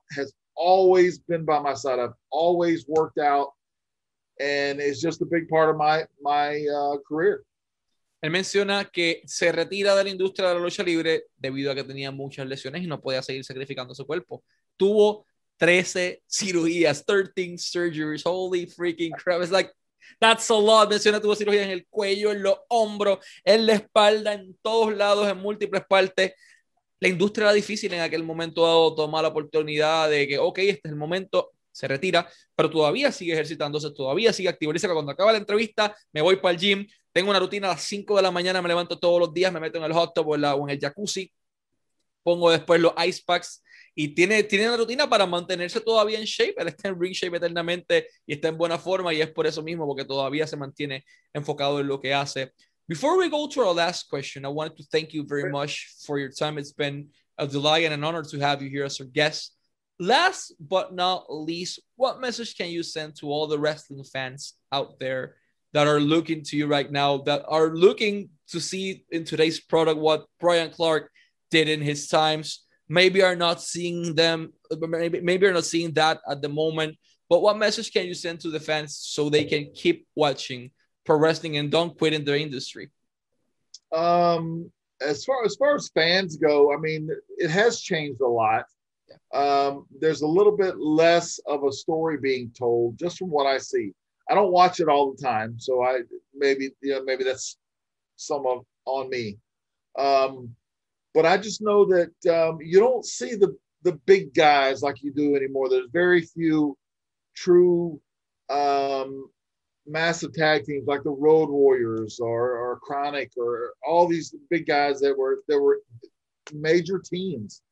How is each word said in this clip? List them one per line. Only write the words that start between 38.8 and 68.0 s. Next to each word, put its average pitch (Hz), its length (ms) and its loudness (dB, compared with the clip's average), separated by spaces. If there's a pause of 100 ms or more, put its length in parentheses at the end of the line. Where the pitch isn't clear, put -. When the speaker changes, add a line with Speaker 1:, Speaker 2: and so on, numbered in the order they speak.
Speaker 2:
todos 175 200 4
los 170 140 2
días, 180 180 2
me 170 100 -8
meto 160 180 -8
en 160 60 -6
el 156 100 -2
hot 170 200 2
tub 156 140 0
o 151 60 0
en 147 80 0
la, 143 120 2
o 143 140 -4
en 143 60 -4
el 139 40 -6
jacuzzi, 185 540 -8 (880)
pongo 170 280 4
después 165 300 4
los 165 120 4 (140)
ice 180 200 -4
packs, - 360 -4 (320)
y 147 200 -6
tiene, 196 280 4
tiene 214 260 0
una 240 80 -2
rutina 240 320 -2
para 202 180 4
mantenerse 175 540 -4
todavía 220 380 0
en 214 80 -8
shape. 262 320 -2
Él 170 100 -4
está 180 200 -8
en 180 120 -6
ring 185 120 -2
shape 175 260 -4
eternamente 170 680 -2 (200)
y 151 80 -6
está 151 140 -4
en 160 100 -4
buena 170 200 -2
forma, 180 340 -2
y 156 80 -2
es 160 100 -2
por 156 160 -4
eso 156 160 -4
mismo, 160 240 -8
porque 135 180 -6
todavía 135 420 -4
se 147 100 -10
mantiene 139 480 -10 (280)
enfocado 143 480 -4
en 143 80 -4
lo 139 100 -4
que 135 160 -4
hace. 139 380 -4 (380)
Before 269 260 0
we 359 140 2
go 302 160 -4
to 285 140 -4
our 196 120 2
last 170 360 -2
question, 139 360 -10
I 139 40 -8
wanted 156 300 -8
to 151 120 -20
thank 156 240 -2
you 151 100 -6
very 143 180 -4
Speaker 1:
Sure. 147 80 -6
Speaker 2:
much 143 440 -8 (100)
for 143 140 -4
your 135 140 -6
time. 151 260 -6
It's 143 140 -12
been 143 380 -8 (280)
a 147 80 -4
delight 147 380 0
and 156 100 -2
an 143 80 -6
honor 160 220 -6
to 147 160 -12
have 143 220 0
you 139 60 -12
here 143 160 -6
as 143 140 -8
our 139 80 -14
guest. 147 480 -4 (460)
Last 302 580 0
but 180 340 -4
not 180 400 -4
least, 165 460 -8 (160)
what 247 260 -2
message 233 360 -8
can 180 120 -6
you 170 140 -6
send 156 360 -10
to 147 120 -10
all 151 160 -2
the 151 140 -2
wrestling 151 420 -6
fans 131 520 -12 (180)
out - 260 -6
there 131 380 -8 (360)
that 147 140 4
are 147 140 4
looking 156 460 0
to 147 100 -8
you 147 100 0
right 147 240 0
now, 143 280 0
that 143 280 -2
are 160 300 2
looking 202 540 2 (180)